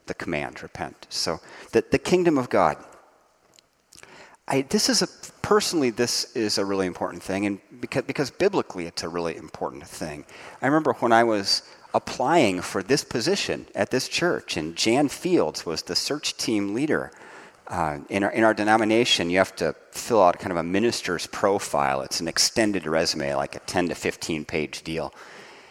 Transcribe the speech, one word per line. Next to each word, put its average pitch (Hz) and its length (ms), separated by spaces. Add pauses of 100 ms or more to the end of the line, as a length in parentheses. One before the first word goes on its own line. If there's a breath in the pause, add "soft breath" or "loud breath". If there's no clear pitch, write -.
the - 80
command, 73 480
repent. - 460
So - 320 (320 loud breath)
the, 113 180
the 135 80
kingdom 170 380
of 127 140
God. 82 260 (1700 loud breath)
I, 135 160
this - 280
is 233 100
a, 180 80 (320)
personally, 185 480
this - 480
is 107 220
a 101 80
really 98 200
important 87 360
thing, 95 240
and 101 140 (200)
because, - 220
because 147 280
biblically 156 560
it's - 160
a 87 60
really 85 280
important 76 500
thing. - 400 (340 loud breath)
I 120 60
remember 147 280
when 120 180
I 117 120
was 104 380 (320 loud breath)
applying 123 640
for 95 220
this 127 220
position 127 680
at - 160
this 127 160
church, - 520
and 82 180
Jan 135 320
Fields 123 560
was 80 180
the 87 140
search - 400
team 101 380
leader. 110 360 (580 loud breath)
Uh, 78 320 (100)
in 98 120
our, 98 100
in 113 120
our 110 80
denomination, 110 800
you 90 80
have 95 180
to 80 180 (180)
fill 110 300
out 87 160
kind - 140
of 80 60
a 80 40
minister's 92 640
profile. 71 760
It's - 180
an 82 80
extended 101 580
resume, 78 480
like 69 220
a - 40
ten 90 280
to 71 60
fifteen 80 500
page 76 380
deal. 78 300 (580 loud breath)